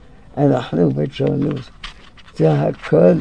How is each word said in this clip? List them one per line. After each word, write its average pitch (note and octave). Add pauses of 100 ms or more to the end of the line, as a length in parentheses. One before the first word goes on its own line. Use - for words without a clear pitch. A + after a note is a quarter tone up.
(360)
אנחנו C#3+
בצ'ולף, C#3 (640)
זה D#3+
הכל E3